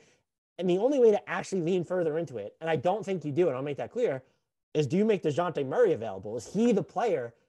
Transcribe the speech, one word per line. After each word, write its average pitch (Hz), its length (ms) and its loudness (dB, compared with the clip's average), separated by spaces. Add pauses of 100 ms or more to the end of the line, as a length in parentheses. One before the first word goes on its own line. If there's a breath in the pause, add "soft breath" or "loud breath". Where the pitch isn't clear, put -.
(580 soft breath)
And 180 100 -2
the 180 100 2
only 269 200 2
way 233 140 8
to 190 180 -2
actually 185 320 -4
lean 180 200 0
further 165 360 -2
into 147 200 -6
it, 101 220 -10
and 160 80 -6
I 160 80 2
don't 180 280 -2
think 185 200 -4
you 147 80 -4
do, 170 160 2
and 127 80 0
I'll 131 60 -6
make 143 160 -6
that 117 120 -8
clear, 165 320 -2 (520)
is 151 120 4
do 127 100 0
you 202 80 4
make 214 180 2
DeJounte 156 440 -2
Murray 185 260 4
available? 107 440 -6
Is 123 160 -10
he 233 200 4
the 185 100 2
player 156 500 -2 (160)